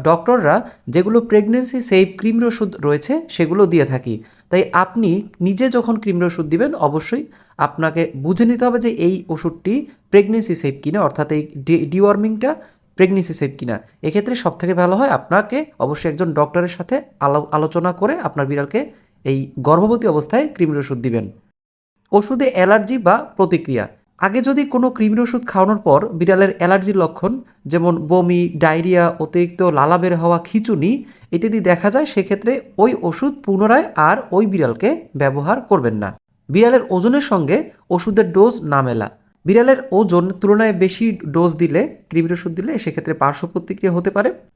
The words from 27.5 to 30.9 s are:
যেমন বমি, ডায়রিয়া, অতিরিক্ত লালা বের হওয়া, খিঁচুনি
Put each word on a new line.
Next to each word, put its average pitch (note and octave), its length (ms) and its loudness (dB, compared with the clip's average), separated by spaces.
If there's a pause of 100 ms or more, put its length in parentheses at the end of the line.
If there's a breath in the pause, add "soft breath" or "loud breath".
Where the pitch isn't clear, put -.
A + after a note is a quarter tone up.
যেমন E3 420 0
বমি, F3 500 2
ডায়রিয়া, E3+ 600 2
অতিরিক্ত F3 420 -2
লালা D#3+ 360 4
বের F3+ 180 0
হওয়া, E3+ 240 2
খিঁচুনি G#3+ 640 -2 (280 loud breath)